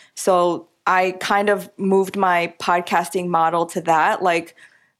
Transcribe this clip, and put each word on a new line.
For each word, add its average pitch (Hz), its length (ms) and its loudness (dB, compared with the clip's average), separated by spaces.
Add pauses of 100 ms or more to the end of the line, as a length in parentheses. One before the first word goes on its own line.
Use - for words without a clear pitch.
(160)
So 175 540 0 (160)
I 185 260 2 (100)
kind 208 280 0
of 190 280 -2
moved 190 400 0
my 175 420 0
podcasting 180 680 -2
model 165 400 0
to 165 140 -8
that. 165 420 2
Like, 170 320 -2 (440)